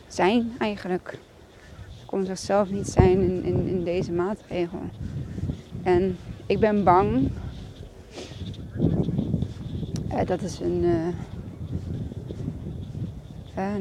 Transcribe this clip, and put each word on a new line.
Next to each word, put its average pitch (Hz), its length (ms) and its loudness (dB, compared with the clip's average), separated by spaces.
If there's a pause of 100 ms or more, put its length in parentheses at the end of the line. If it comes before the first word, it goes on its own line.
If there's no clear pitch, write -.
zijn 226 500 4
eigenlijk. 196 640 -2 (840)
Kon 190 200 0
zichzelf 196 460 2
niet 202 160 -2
zijn 185 340 8
in, 359 220 2
in, 185 240 2
in 185 160 0
deze 170 280 0
maatregel. 175 680 -2 (1040)
En 180 340 4 (280)
ik 202 140 2
ben 208 240 4
bang, 202 460 6 (2750)
eh, - 180 0
dat 180 160 0
is 180 180 -6
een, 175 240 0
eh, 170 240 4 (2500)
eh, 196 280 -2